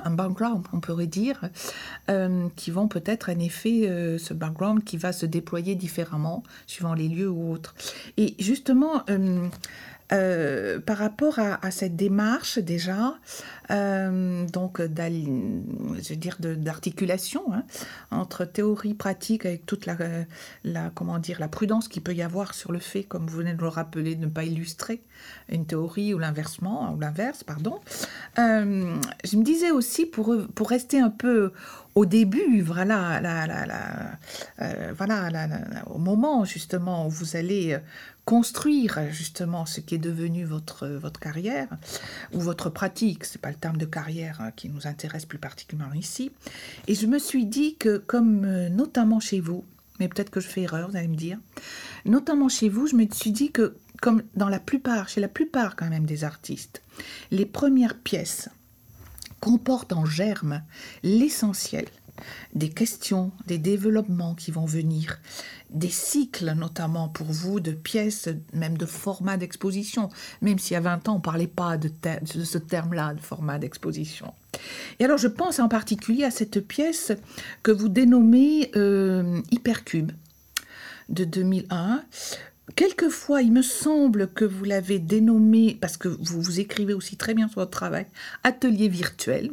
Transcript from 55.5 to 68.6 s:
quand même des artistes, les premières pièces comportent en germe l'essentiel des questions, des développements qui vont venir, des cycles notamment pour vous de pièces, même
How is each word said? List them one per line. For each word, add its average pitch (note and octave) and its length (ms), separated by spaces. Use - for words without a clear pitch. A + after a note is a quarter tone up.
quand E3 120
même D#3 160
des D3+ 200
artistes, - 580
les F#3+ 140
premières C4 500
pièces - 540
comportent A#3+ 540
en D#3+ 120
germe D#3 580
l'essentiel G#3+ 840
des D#3 140
questions, F#3+ 640
des F3 140
développements G3 760
qui - 160
vont D#3+ 160
venir, D#3+ 540
des F3 200
cycles G#3 640
notamment E3 560
pour D#3+ 180
vous F3+ 320
de D#3+ 120
pièces, G#3 560
même D#3+ 220